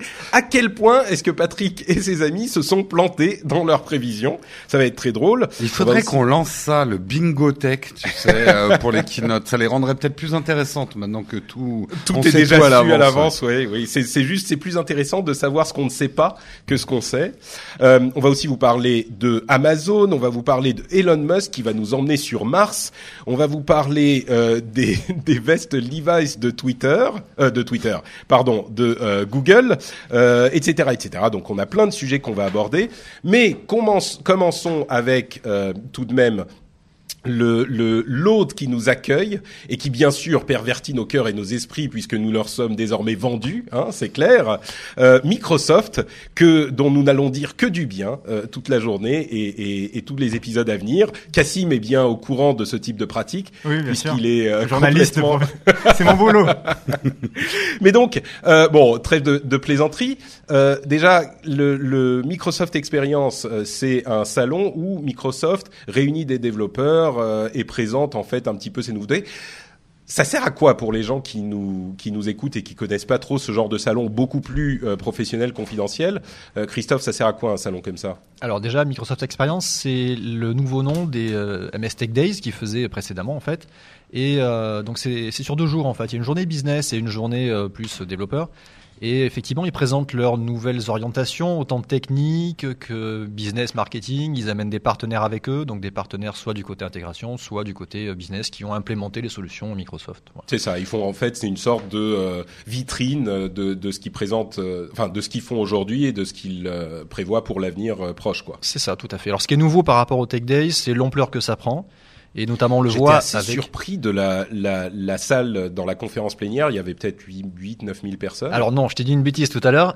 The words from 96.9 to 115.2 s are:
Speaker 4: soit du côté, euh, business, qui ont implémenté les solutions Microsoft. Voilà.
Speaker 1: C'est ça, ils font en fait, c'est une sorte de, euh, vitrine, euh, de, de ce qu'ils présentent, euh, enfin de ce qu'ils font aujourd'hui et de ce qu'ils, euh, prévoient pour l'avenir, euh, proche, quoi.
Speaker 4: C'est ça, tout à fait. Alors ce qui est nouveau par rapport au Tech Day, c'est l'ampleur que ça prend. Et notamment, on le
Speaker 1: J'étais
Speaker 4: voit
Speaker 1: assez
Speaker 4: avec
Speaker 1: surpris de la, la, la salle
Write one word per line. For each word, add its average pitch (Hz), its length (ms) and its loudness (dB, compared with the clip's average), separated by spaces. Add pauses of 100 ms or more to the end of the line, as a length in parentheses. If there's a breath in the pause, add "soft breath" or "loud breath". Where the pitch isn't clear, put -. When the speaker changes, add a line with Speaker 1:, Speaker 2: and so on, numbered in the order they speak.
Speaker 4:
soit 104 280 -10
du 101 100 -10
côté, 104 320 -12
euh, 98 80 -8
business, 90 340 -10
qui - 160 -16
ont 101 80 -8
implémenté 104 480 -8
les 117 80 -8
solutions 104 460 -12
Microsoft. 87 480 -14 (120)
Voilà. - 140 -20
Speaker 1:
C'est 117 100 -2
ça, 90 200 -4
ils 95 80 -8
font 110 180 -4
en 98 80 -4
fait, 120 240 -4
c'est 107 120 -6
une 95 80 -4
sorte 107 320 -2
de, 101 100 -6
euh, 92 460 -4 (240 loud breath)
vitrine, 127 580 -4
euh, 98 220 -4
de, 98 260 -4
de 95 160 -8
ce 95 80 -10
qu'ils - 140 -14
présentent, 107 480 -4
euh, 90 320 -8
enfin 107 160 -4
de 95 120 -6
ce - 80 -10
qu'ils 123 120 -8
font 117 180 -6
aujourd'hui 107 460 0
et 131 80 0
de 101 100 -4
ce 95 100 -8
qu'ils, 90 360 -10
euh, 82 360 -10
prévoient 98 380 -4
pour 101 160 -8
l'avenir, 95 480 -6
euh, 87 60 -8
proche, 92 300 -6
quoi. - 180 -16
Speaker 4:
C'est - 180 -6
ça, - 160 -4
tout - 160 -14
à 101 80 -10
fait. 104 120 -8
Alors 98 120 -2
ce - 60 -6
qui 147 60 2
est - 20 4
nouveau 160 260 4
par 135 140 4
rapport 120 240 2
au 120 60 -2
Tech 117 160 -4
Day, 143 280 0
c'est 123 240 -2
l'ampleur 127 380 0
que 123 80 -4
ça 113 160 -4
prend. 170 320 -6 (460 soft breath)
Et 110 120 -6
notamment, 120 320 2
on 127 40 2
le 123 60 2
Speaker 1:
J'étais 117 120 0
Speaker 4:
voit 147 160 6
Speaker 1:
assez - 200 0
Speaker 4:
avec 104 140 -4
Speaker 1:
surpris 139 480 -8
de 117 100 -4
la, 98 420 0
la, 98 380 -4
la 95 300 -6
salle 117 500 -2